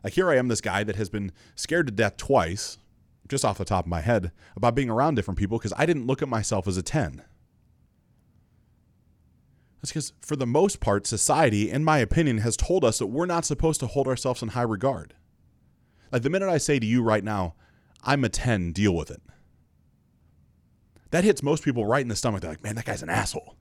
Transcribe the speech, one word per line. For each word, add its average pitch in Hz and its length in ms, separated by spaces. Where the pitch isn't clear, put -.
Like, - 120
here 180 160
I 143 80
am, 127 100
this 113 140
guy 101 240
that 104 100
has 101 140
been 101 240
scared 165 320
to 120 40
death 101 240
twice, 85 640
just 139 160
off 104 140
the 101 80
top 92 200
of 85 40
my 85 100
head, 92 320
about 117 200
being 131 140
around 135 260
different 98 220
people 104 220
'cause 101 160
I 143 100
didn't 147 220
look 135 140
at 143 80
myself 107 400
as 90 80
a 92 60
ten. 87 400
That's - 100
'cause, - 300
for - 140
the 131 120
most 160 320
part, 101 260
society, 113 640
in 135 140
my 156 140
opinion, 131 420
has 110 160
told 175 300
us 110 140
that 110 80
we're 135 180
not 170 200
supposed 156 360
to 131 60
hold 135 200
ourselves 127 340
in 117 80
high 120 120
regard. 110 540
Like, 123 100
the 131 80
minute 190 200
I 165 100
say 139 200
to 113 60
you 120 180
right 107 200
now, 98 320
"I'm 139 200
a 113 60
ten, 95 420
deal 92 240
with 78 140
it," - 120
that 175 140
hits - 180
most 147 220
people 120 220
right 120 160
in 127 60
the 110 80
stomach. 104 260
They're 82 100
like, 78 120
"Man, 107 120
that 117 100
guy's 98 160
an - 80
asshole. - 520